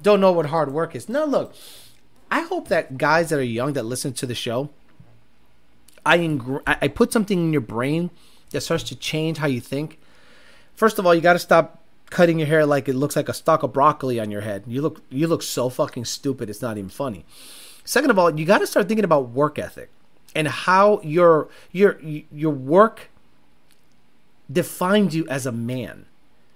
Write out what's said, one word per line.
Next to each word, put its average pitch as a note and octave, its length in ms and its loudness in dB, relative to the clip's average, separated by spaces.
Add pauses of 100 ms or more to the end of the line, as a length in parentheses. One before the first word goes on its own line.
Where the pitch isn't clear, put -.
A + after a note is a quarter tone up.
don't G3+ 180 4
know F#3+ 100 6
what E3+ 140 0
hard D3 260 -2
work D#3+ 240 -6
is. A#2+ 140 -12
Now, C#4+ 160 -2
look, B3 300 -4 (720)
I B3+ 120 -2
hope E4 260 -8
that D3+ 320 -2
guys D#3 300 2
that D3+ 100 0
are C3+ 40 0
young B2 300 -4
that C3 120 -4
listen B2+ 280 -6
to - 140 -8
the A#2+ 80 -6
show, B2 340 -6 (1400)
I D#3+ 140 4
ingr-, C#3+ 480 -4
I, D3+ 160 0
I D3 40 0
put A3+ 240 0
something G3+ 280 0
in E3 120 0
your D3 100 0
brain C#3 500 -4 (400)
that C#3+ 100 -6
starts D3+ 240 -4
to - 100 -12
change D#3 440 -6
how D#3 80 -2
you B2+ 120 -2
think. C#3+ 400 -10 (760)
First A3 240 2
of F#3 80 2
all, F3 80 8
you E3 60 2
gotta F3 180 6
stop - 420 2 (320)
cutting E3+ 240 4
your D#3 100 0
hair D#3 160 4
like C#3+ 240 0
it C#3 60 0
looks C#3+ 220 -2
like C#3+ 120 -2
a A#2+ 60 -6
stalk - 300 0
of B2 100 -4
broccoli C3+ 460 2
on G#2+ 100 -4
your G#2 120 -6
head. G#2 260 -8
You B2 160 -6
look, D#3 260 -4
you C#3 180 -2
look D#3+ 140 0
so B2+ 280 -4
fucking B2+ 360 -4
stupid, B2 420 -6
it's G#2 140 -12
not A2+ 160 -6
even F#2+ 140 -10
funny. A2+ 340 -8 (580)
Second C4+ 280 2
of G3 80 4
all, E3 200 2
you D#3+ 60 -4
gotta A#3 220 4
start A3+ 200 0
thinking G#3+ 160 0
about D3 260 2
work C#3+ 280 -2
ethic E2+ 320 -12 (460)
and D#3 120 0
how F#3+ 560 4
your, D#3 460 4 (220)
your, F3 280 2 (320)
your D3+ 220 -2
work E3+ 560 2 (1400)
defines F3+ 640 0
you D#3+ 120 -2
as C3+ 200 -6
a B2+ 40 -4
man. A#2 540 -8 (500)